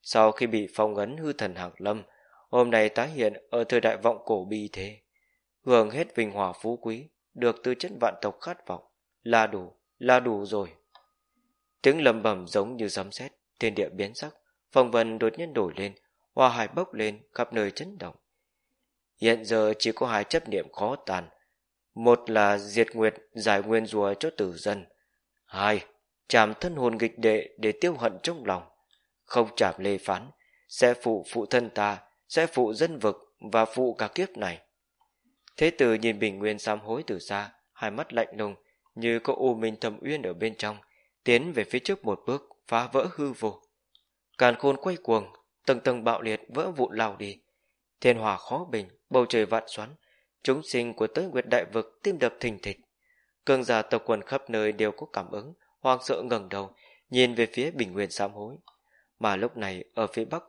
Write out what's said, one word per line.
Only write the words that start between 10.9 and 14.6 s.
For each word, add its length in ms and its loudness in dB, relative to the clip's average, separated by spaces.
Tiếng 220 6
lầm 200 4
bầm 240 0
giống 300 -2
như 100 -4
sấm 240 -8
sét, 200 -14
thiên 160 -2
địa 140 -2
biến 240 -6
sắc, 220 -12